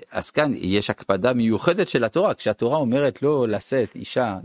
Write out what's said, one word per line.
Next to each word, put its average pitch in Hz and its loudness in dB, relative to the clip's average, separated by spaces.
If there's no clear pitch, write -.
אז 90 -4
כאן 147 0
יש 98 0
הקפדה 98 0
מיוחדת 123 2
של 120 0
התורה. 170 0
כשהתורה 117 -2
אומרת 131 0
לא 135 2
לשאת 107 -2
אישה 110 -2